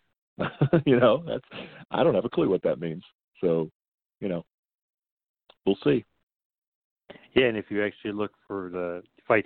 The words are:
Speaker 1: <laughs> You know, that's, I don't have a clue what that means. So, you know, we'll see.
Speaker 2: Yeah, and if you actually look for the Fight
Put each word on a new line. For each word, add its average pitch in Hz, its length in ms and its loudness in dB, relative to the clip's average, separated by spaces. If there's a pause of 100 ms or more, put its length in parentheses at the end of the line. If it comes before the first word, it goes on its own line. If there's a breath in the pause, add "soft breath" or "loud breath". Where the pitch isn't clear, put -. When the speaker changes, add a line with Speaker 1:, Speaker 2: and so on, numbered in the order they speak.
(380)
Speaker 1:
<laughs> - 480 0
You 127 120 6
know, 123 280 4
that's, - 180 -6 (460 loud breath)
I - 120 0
don't 147 120 4
have 95 100 2
a 120 60 -6
clue 156 180 0
what 92 140 0
that 76 180 -2
means. 82 240 -6 (380)
So, 82 280 0 (500)
you 101 80 -6
know, 85 180 -6 (1200)
we'll 98 180 2
see. 139 220 0 (1300 loud breath)
Speaker 2:
Yeah, 127 140 4
and 110 100 -2
if 98 100 -8
you 104 160 -2
actually 104 280 -8
look 104 200 -6 (140)
for 95 240 -8
the 87 320 -8 (260)
Fight 107 180 2